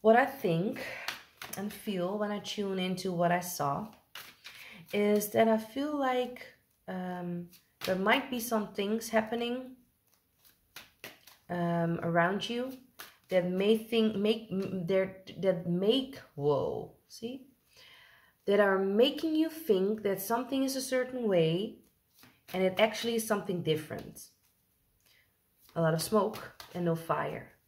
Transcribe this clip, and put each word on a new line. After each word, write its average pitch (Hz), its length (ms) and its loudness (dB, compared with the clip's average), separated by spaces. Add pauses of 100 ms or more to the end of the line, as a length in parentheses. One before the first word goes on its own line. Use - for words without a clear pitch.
What 220 140 8
I 262 100 8
think 190 560 -2 (720)
and 202 160 -6
feel 190 460 -4
when 208 140 -2
I 208 80 -4
tune 196 400 -4
into 185 320 -2
what 170 200 2
I 180 100 2
saw 165 480 -4 (1000)
is 208 380 4
that 226 180 6
I 220 120 4
feel 285 360 -4
like, 247 520 -2 (400)
um, 180 640 -8 (360)
there 190 100 0
might 233 360 2
be 247 80 -4
some 220 340 -2
things 214 360 -4
happening, 240 680 -2 (1700)
um, 170 540 0
around 170 460 2
you 247 220 -4 (580)
that 180 200 2
may 202 280 4
think, 220 380 0
make, 214 360 0
m-, 190 340 -4
there, 190 320 0 (220)
that 175 280 0
make, 202 520 0 (160)
whoa, 131 580 0 (140)
see? 254 400 -12 (1000)
That 202 140 4
are 196 200 6
making 262 560 4
you 320 140 2
think 208 540 2
that 190 180 0
something 254 420 0
is 269 120 -2
a 262 60 -4
certain 254 460 -2
way 175 500 2 (760)
and 185 100 0
it 185 160 2
actually 233 360 0
is 220 120 -2
something 196 340 -2
different. - 680 -4 (1500)
A 165 60 0
lot 160 120 4
of 160 80 0
smoke - 540 0 (180)
and 175 120 -4
no 165 100 2
fire. 147 560 -4 (160)